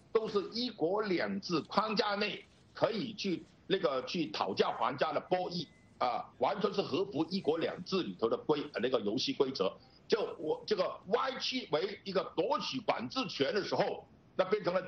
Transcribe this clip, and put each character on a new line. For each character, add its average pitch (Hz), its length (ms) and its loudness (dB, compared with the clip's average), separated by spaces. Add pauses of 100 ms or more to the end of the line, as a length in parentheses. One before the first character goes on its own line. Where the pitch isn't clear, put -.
(120)
都 220 160 2
是 196 140 0 (100)
一 240 180 -2
国 185 340 0
两 120 360 0
制 160 220 0
框 214 340 0
架 208 200 2
内 208 280 -2 (300)
可 170 180 2
以 170 220 -4
去 180 320 -4 (220)
那 190 120 2
个 135 240 0
去 165 280 -2
讨 95 220 -2
价 - 180 4
还 - 260 0
价 156 160 2
的 139 80 2
博 180 280 0
弈 175 160 -4 (320)
啊， 120 320 0 (100)
完 175 200 2
全 196 140 2
是 185 80 0
合 156 240 0
乎 156 200 -2
一 185 140 -2
国 160 180 2
两 151 280 -2
制 185 180 0
里 98 160 -6
头 113 80 2
的 120 80 2
规-， 143 260 0 (120)
呃， 101 80 -2
那 123 80 2
个 127 100 2
游 104 180 -2
戏 135 140 0
规 135 200 2
则。 95 200 0 (360)
就 220 140 2 (180)
我 156 260 -2
这 - 80 0
个 180 160 2 (180)
歪 247 300 0
曲 247 320 -4
为 196 360 -2
一 196 80 -6
个 175 100 2 (100)
夺 226 260 0
取 262 200 -4
管 - 300 0
制 262 180 -4
权 139 260 0
的 202 80 2
时 147 140 -2
候， - 300 0 (320)
那 185 80 4
变 202 180 2
成 170 100 2
了 185 140 2